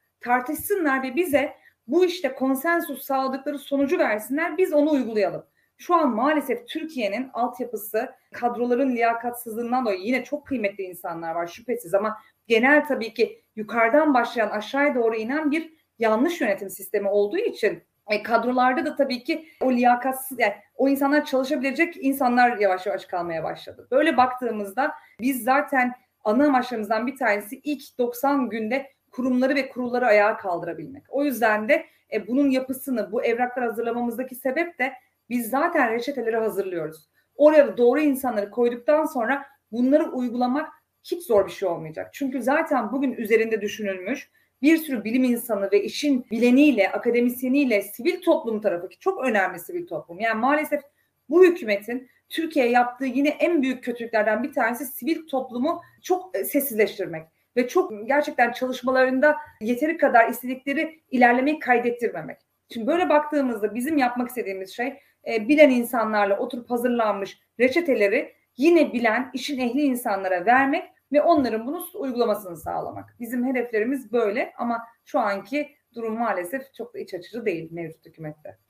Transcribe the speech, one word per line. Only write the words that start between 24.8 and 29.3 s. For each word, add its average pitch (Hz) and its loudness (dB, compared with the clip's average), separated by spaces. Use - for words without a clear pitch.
biz 247 -4
zaten 262 2
ana 240 4
amaçlarımızdan 233 0
bir 277 -6
tanesi 208 -2
ilk 285 -8
doksan 254 0
günde 220 -4
kurumları 254 0